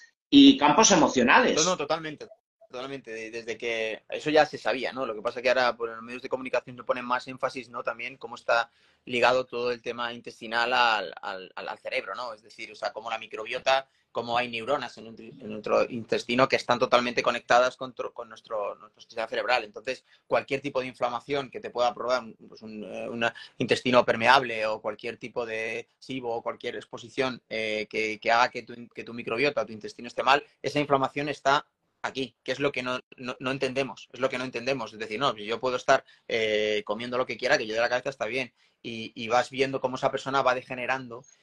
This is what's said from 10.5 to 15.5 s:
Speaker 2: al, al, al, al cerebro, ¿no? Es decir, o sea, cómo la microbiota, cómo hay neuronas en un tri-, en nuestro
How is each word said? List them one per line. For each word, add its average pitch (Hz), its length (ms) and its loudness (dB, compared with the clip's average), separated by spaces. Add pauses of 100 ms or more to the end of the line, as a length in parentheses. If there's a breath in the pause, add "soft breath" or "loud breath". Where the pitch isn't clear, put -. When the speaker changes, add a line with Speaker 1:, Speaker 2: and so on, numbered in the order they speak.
Speaker 2:
al, 113 480 2
al, 92 340 -10
al, 95 140 -10
al 107 100 -8
cerebro, 110 360 -6
¿no? 117 180 -10
Es 107 80 -20
decir, 110 300 -18
o 104 40 -20
sea, 104 160 -6
cómo 113 180 -10
la 113 80 -4
microbiota, 120 680 -2 (240)
cómo 120 260 -2
hay 123 120 0
neuronas 117 480 -4
en 110 100 -16
un 113 80 -18
tri-, 113 240 -18
en 107 100 -12
nuestro 107 400 2